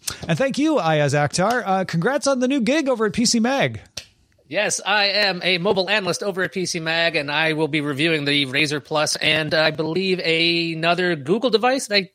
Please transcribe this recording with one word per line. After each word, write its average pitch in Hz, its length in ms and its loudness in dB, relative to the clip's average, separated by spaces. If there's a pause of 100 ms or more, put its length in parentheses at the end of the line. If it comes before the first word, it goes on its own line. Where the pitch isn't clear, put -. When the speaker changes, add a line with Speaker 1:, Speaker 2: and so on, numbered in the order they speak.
(280)
Speaker 1:
And 160 120 0
thank 269 180 -2
you, 294 220 2
Ayaz 151 340 2
Akhtar. 180 500 0
Uh, 190 220 0
congrats 226 400 -2
on 277 140 2
the 254 80 2
new 277 140 0
gig 269 280 2
over 226 160 0
at 208 80 -2
P 240 120 2
C 226 140 2
Mag. 220 420 0 (680)
Speaker 2:
Yes, 175 380 -2
I 202 200 2
am 196 400 0
a 180 140 2
mobile 190 300 0
analyst 196 340 0
over 190 200 -2
at 175 80 -4
P 185 140 -4
C 160 160 -4
Mag, 165 340 0
and 147 160 -2
I 160 220 2
will 156 160 0
be 151 100 0
reviewing 147 460 0
the 143 220 2
Razer 139 360 0
Plus 151 320 -2
and 156 380 0
I 156 180 4
believe 175 480 -2
another 170 960 0
Google 185 340 0
device. 247 400 0
I 202 260 0